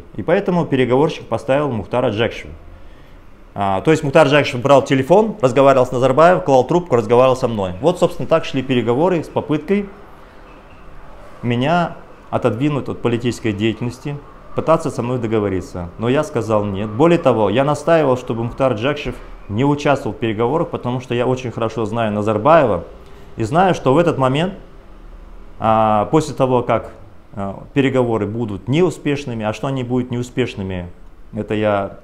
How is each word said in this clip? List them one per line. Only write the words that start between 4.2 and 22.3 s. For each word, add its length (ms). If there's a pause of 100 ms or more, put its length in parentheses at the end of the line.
Джакшев 320
брал 240
телефон, 560
разговаривал 460
с 40
Назарбаевым, 540
клал 200
трубку, 300
разговаривал 400
со 140
мной. 320
Вот, 180
собственно, 300
так 160
шли 180
переговоры 600
с 40
попыткой 600 (1500)
меня 540 (320)
отодвинуть 600
от 120
политической 520
деятельности, 640 (400)
пытаться 360
со 120
мной 160
договориться. 680 (100)
Но 100
я 140
сказал 440
нет. 240
Более 280
того, 300
я 160
настаивал, 540
чтобы 260
Мухтар 300
Джакшев 400 (340)
не 160
участвовал 500
в 40
переговорах, 500
потому 320
что 140
я 120
очень 240
хорошо 360
знаю 260
Назарбаева 720 (520)